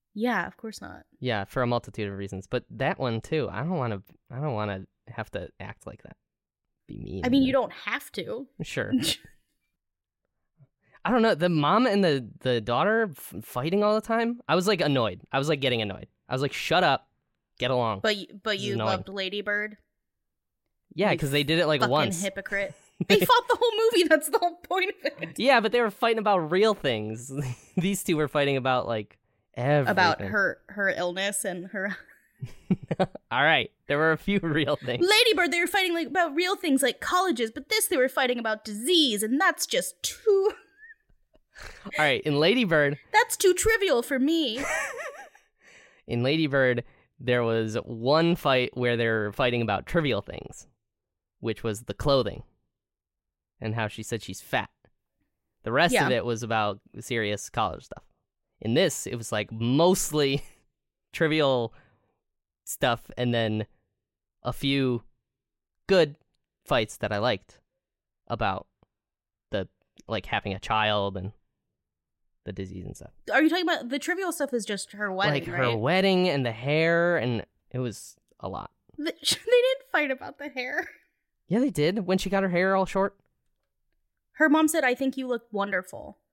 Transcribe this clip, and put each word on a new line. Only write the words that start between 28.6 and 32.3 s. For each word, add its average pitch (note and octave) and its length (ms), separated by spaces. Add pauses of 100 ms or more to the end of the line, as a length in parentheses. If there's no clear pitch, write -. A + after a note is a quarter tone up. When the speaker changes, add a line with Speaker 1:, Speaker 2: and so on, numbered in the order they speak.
Speaker 2:
like, A2 320 (360)
everything. C#3 360
Speaker 1:
About F3+ 300
her, G3 380 (100)
her G3 220
illness F#3+ 540
and F3+ 220
her F#3+ 300 (440)